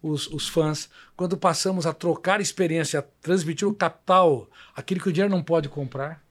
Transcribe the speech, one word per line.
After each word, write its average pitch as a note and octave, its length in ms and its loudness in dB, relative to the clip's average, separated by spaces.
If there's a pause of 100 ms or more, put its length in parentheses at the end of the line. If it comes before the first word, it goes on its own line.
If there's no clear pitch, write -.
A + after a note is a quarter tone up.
os, D3+ 260 -4
os D3+ 180 -6
fãs, D#3 440 -2 (260)
quando F3+ 220 -4
passamos F#3 480 0
a - 80 0
trocar F3+ 460 0
experiência, D#3+ 600 0
a - 20 -6
transmitir E3+ 640 -2
o G3+ 80 0
capital, F3+ 760 2 (280)
aquilo - 240 -4
que G3 80 -2
o F#3 40 0
dinheiro G3 220 2
não F3 80 0
pode D#3+ 280 0
comprar C#3+ 600 -8